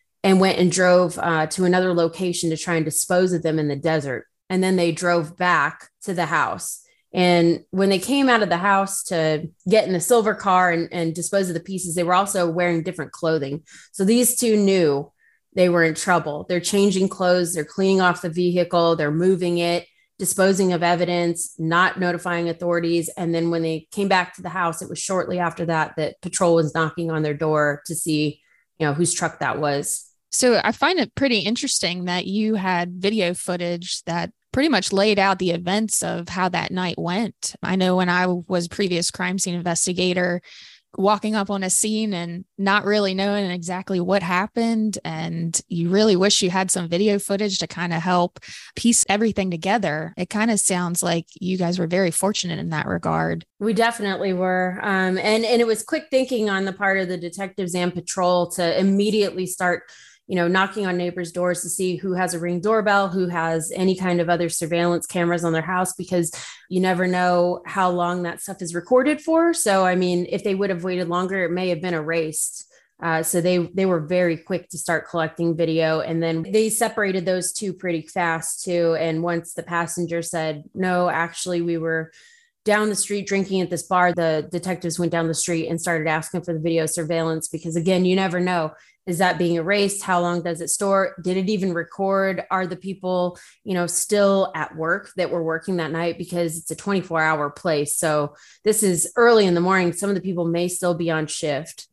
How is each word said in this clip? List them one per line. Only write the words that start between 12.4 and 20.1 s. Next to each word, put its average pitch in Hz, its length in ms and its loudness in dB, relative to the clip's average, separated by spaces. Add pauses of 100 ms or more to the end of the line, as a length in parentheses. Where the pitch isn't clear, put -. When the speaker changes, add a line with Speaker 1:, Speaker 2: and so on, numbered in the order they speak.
Speaker 1:
wearing 170 320 0
different 160 300 -8
clothing. 160 500 -2 (300)
So 196 120 -2
these 233 300 4
two 220 220 2
knew 175 560 2 (420)
they 180 140 4
were 175 160 4
in 160 100 2
trouble. 160 540 0
They're 180 100 -2
changing 190 520 2
clothes, 180 440 2
they're 156 100 -2
cleaning 190 360 2
off 180 220 2
the 175 80 -6
vehicle, 175 640 2
they're 151 160 0
moving 175 460 2
it, 170 280 0 (320)